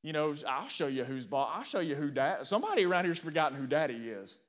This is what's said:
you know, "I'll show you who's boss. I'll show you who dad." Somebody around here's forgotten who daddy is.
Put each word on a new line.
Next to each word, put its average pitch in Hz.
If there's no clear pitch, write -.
you 156
know, 151
"I'll 139
show -
you 131
who's 127
boss. 135
I'll 202
show -
you 160
who 143
dad." 135
Somebody 269
around 180
here's 170
forgotten 151
who 139
daddy 127
is. 101